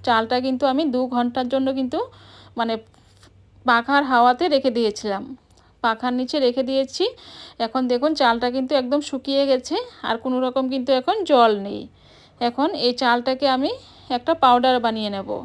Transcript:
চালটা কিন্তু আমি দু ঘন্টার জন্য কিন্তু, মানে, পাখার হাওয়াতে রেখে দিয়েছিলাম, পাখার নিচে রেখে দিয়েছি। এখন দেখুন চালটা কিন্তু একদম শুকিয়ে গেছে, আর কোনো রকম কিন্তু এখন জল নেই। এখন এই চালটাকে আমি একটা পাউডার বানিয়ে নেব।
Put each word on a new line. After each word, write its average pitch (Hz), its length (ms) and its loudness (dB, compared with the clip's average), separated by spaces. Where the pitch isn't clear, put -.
চালটা 233 360 2
কিন্তু 262 260 -2
আমি 269 260 2
দু 254 160 0
ঘন্টার 247 420 -2
জন্য 269 240 0
কিন্তু, 262 260 -4
মানে, 226 160 -2
পাখার 254 380 2
হাওয়াতে 247 440 4
রেখে 269 240 2
দিয়েছিলাম, 214 520 -2
পাখার 240 300 -2
নিচে 254 260 -2
রেখে 254 240 2
দিয়েছি। 269 420 -2
এখন 233 280 -2
দেখুন 247 280 2
চালটা 240 360 2
কিন্তু 262 240 -2
একদম 262 260 0
শুকিয়ে 277 460 -2
গেছে, 262 280 0
আর 226 160 -2
কোনো 254 220 -4
রকম 254 300 -2
কিন্তু 262 220 -4
এখন 262 320 0
জল 240 280 6
নেই। 208 200 -8
এখন 247 340 -2
এই 240 180 0
চালটাকে 247 560 0
আমি 262 220 0
একটা 254 260 -2
পাউডার 254 440 4
বানিয়ে 220 300 -2
নেব। 196 200 -8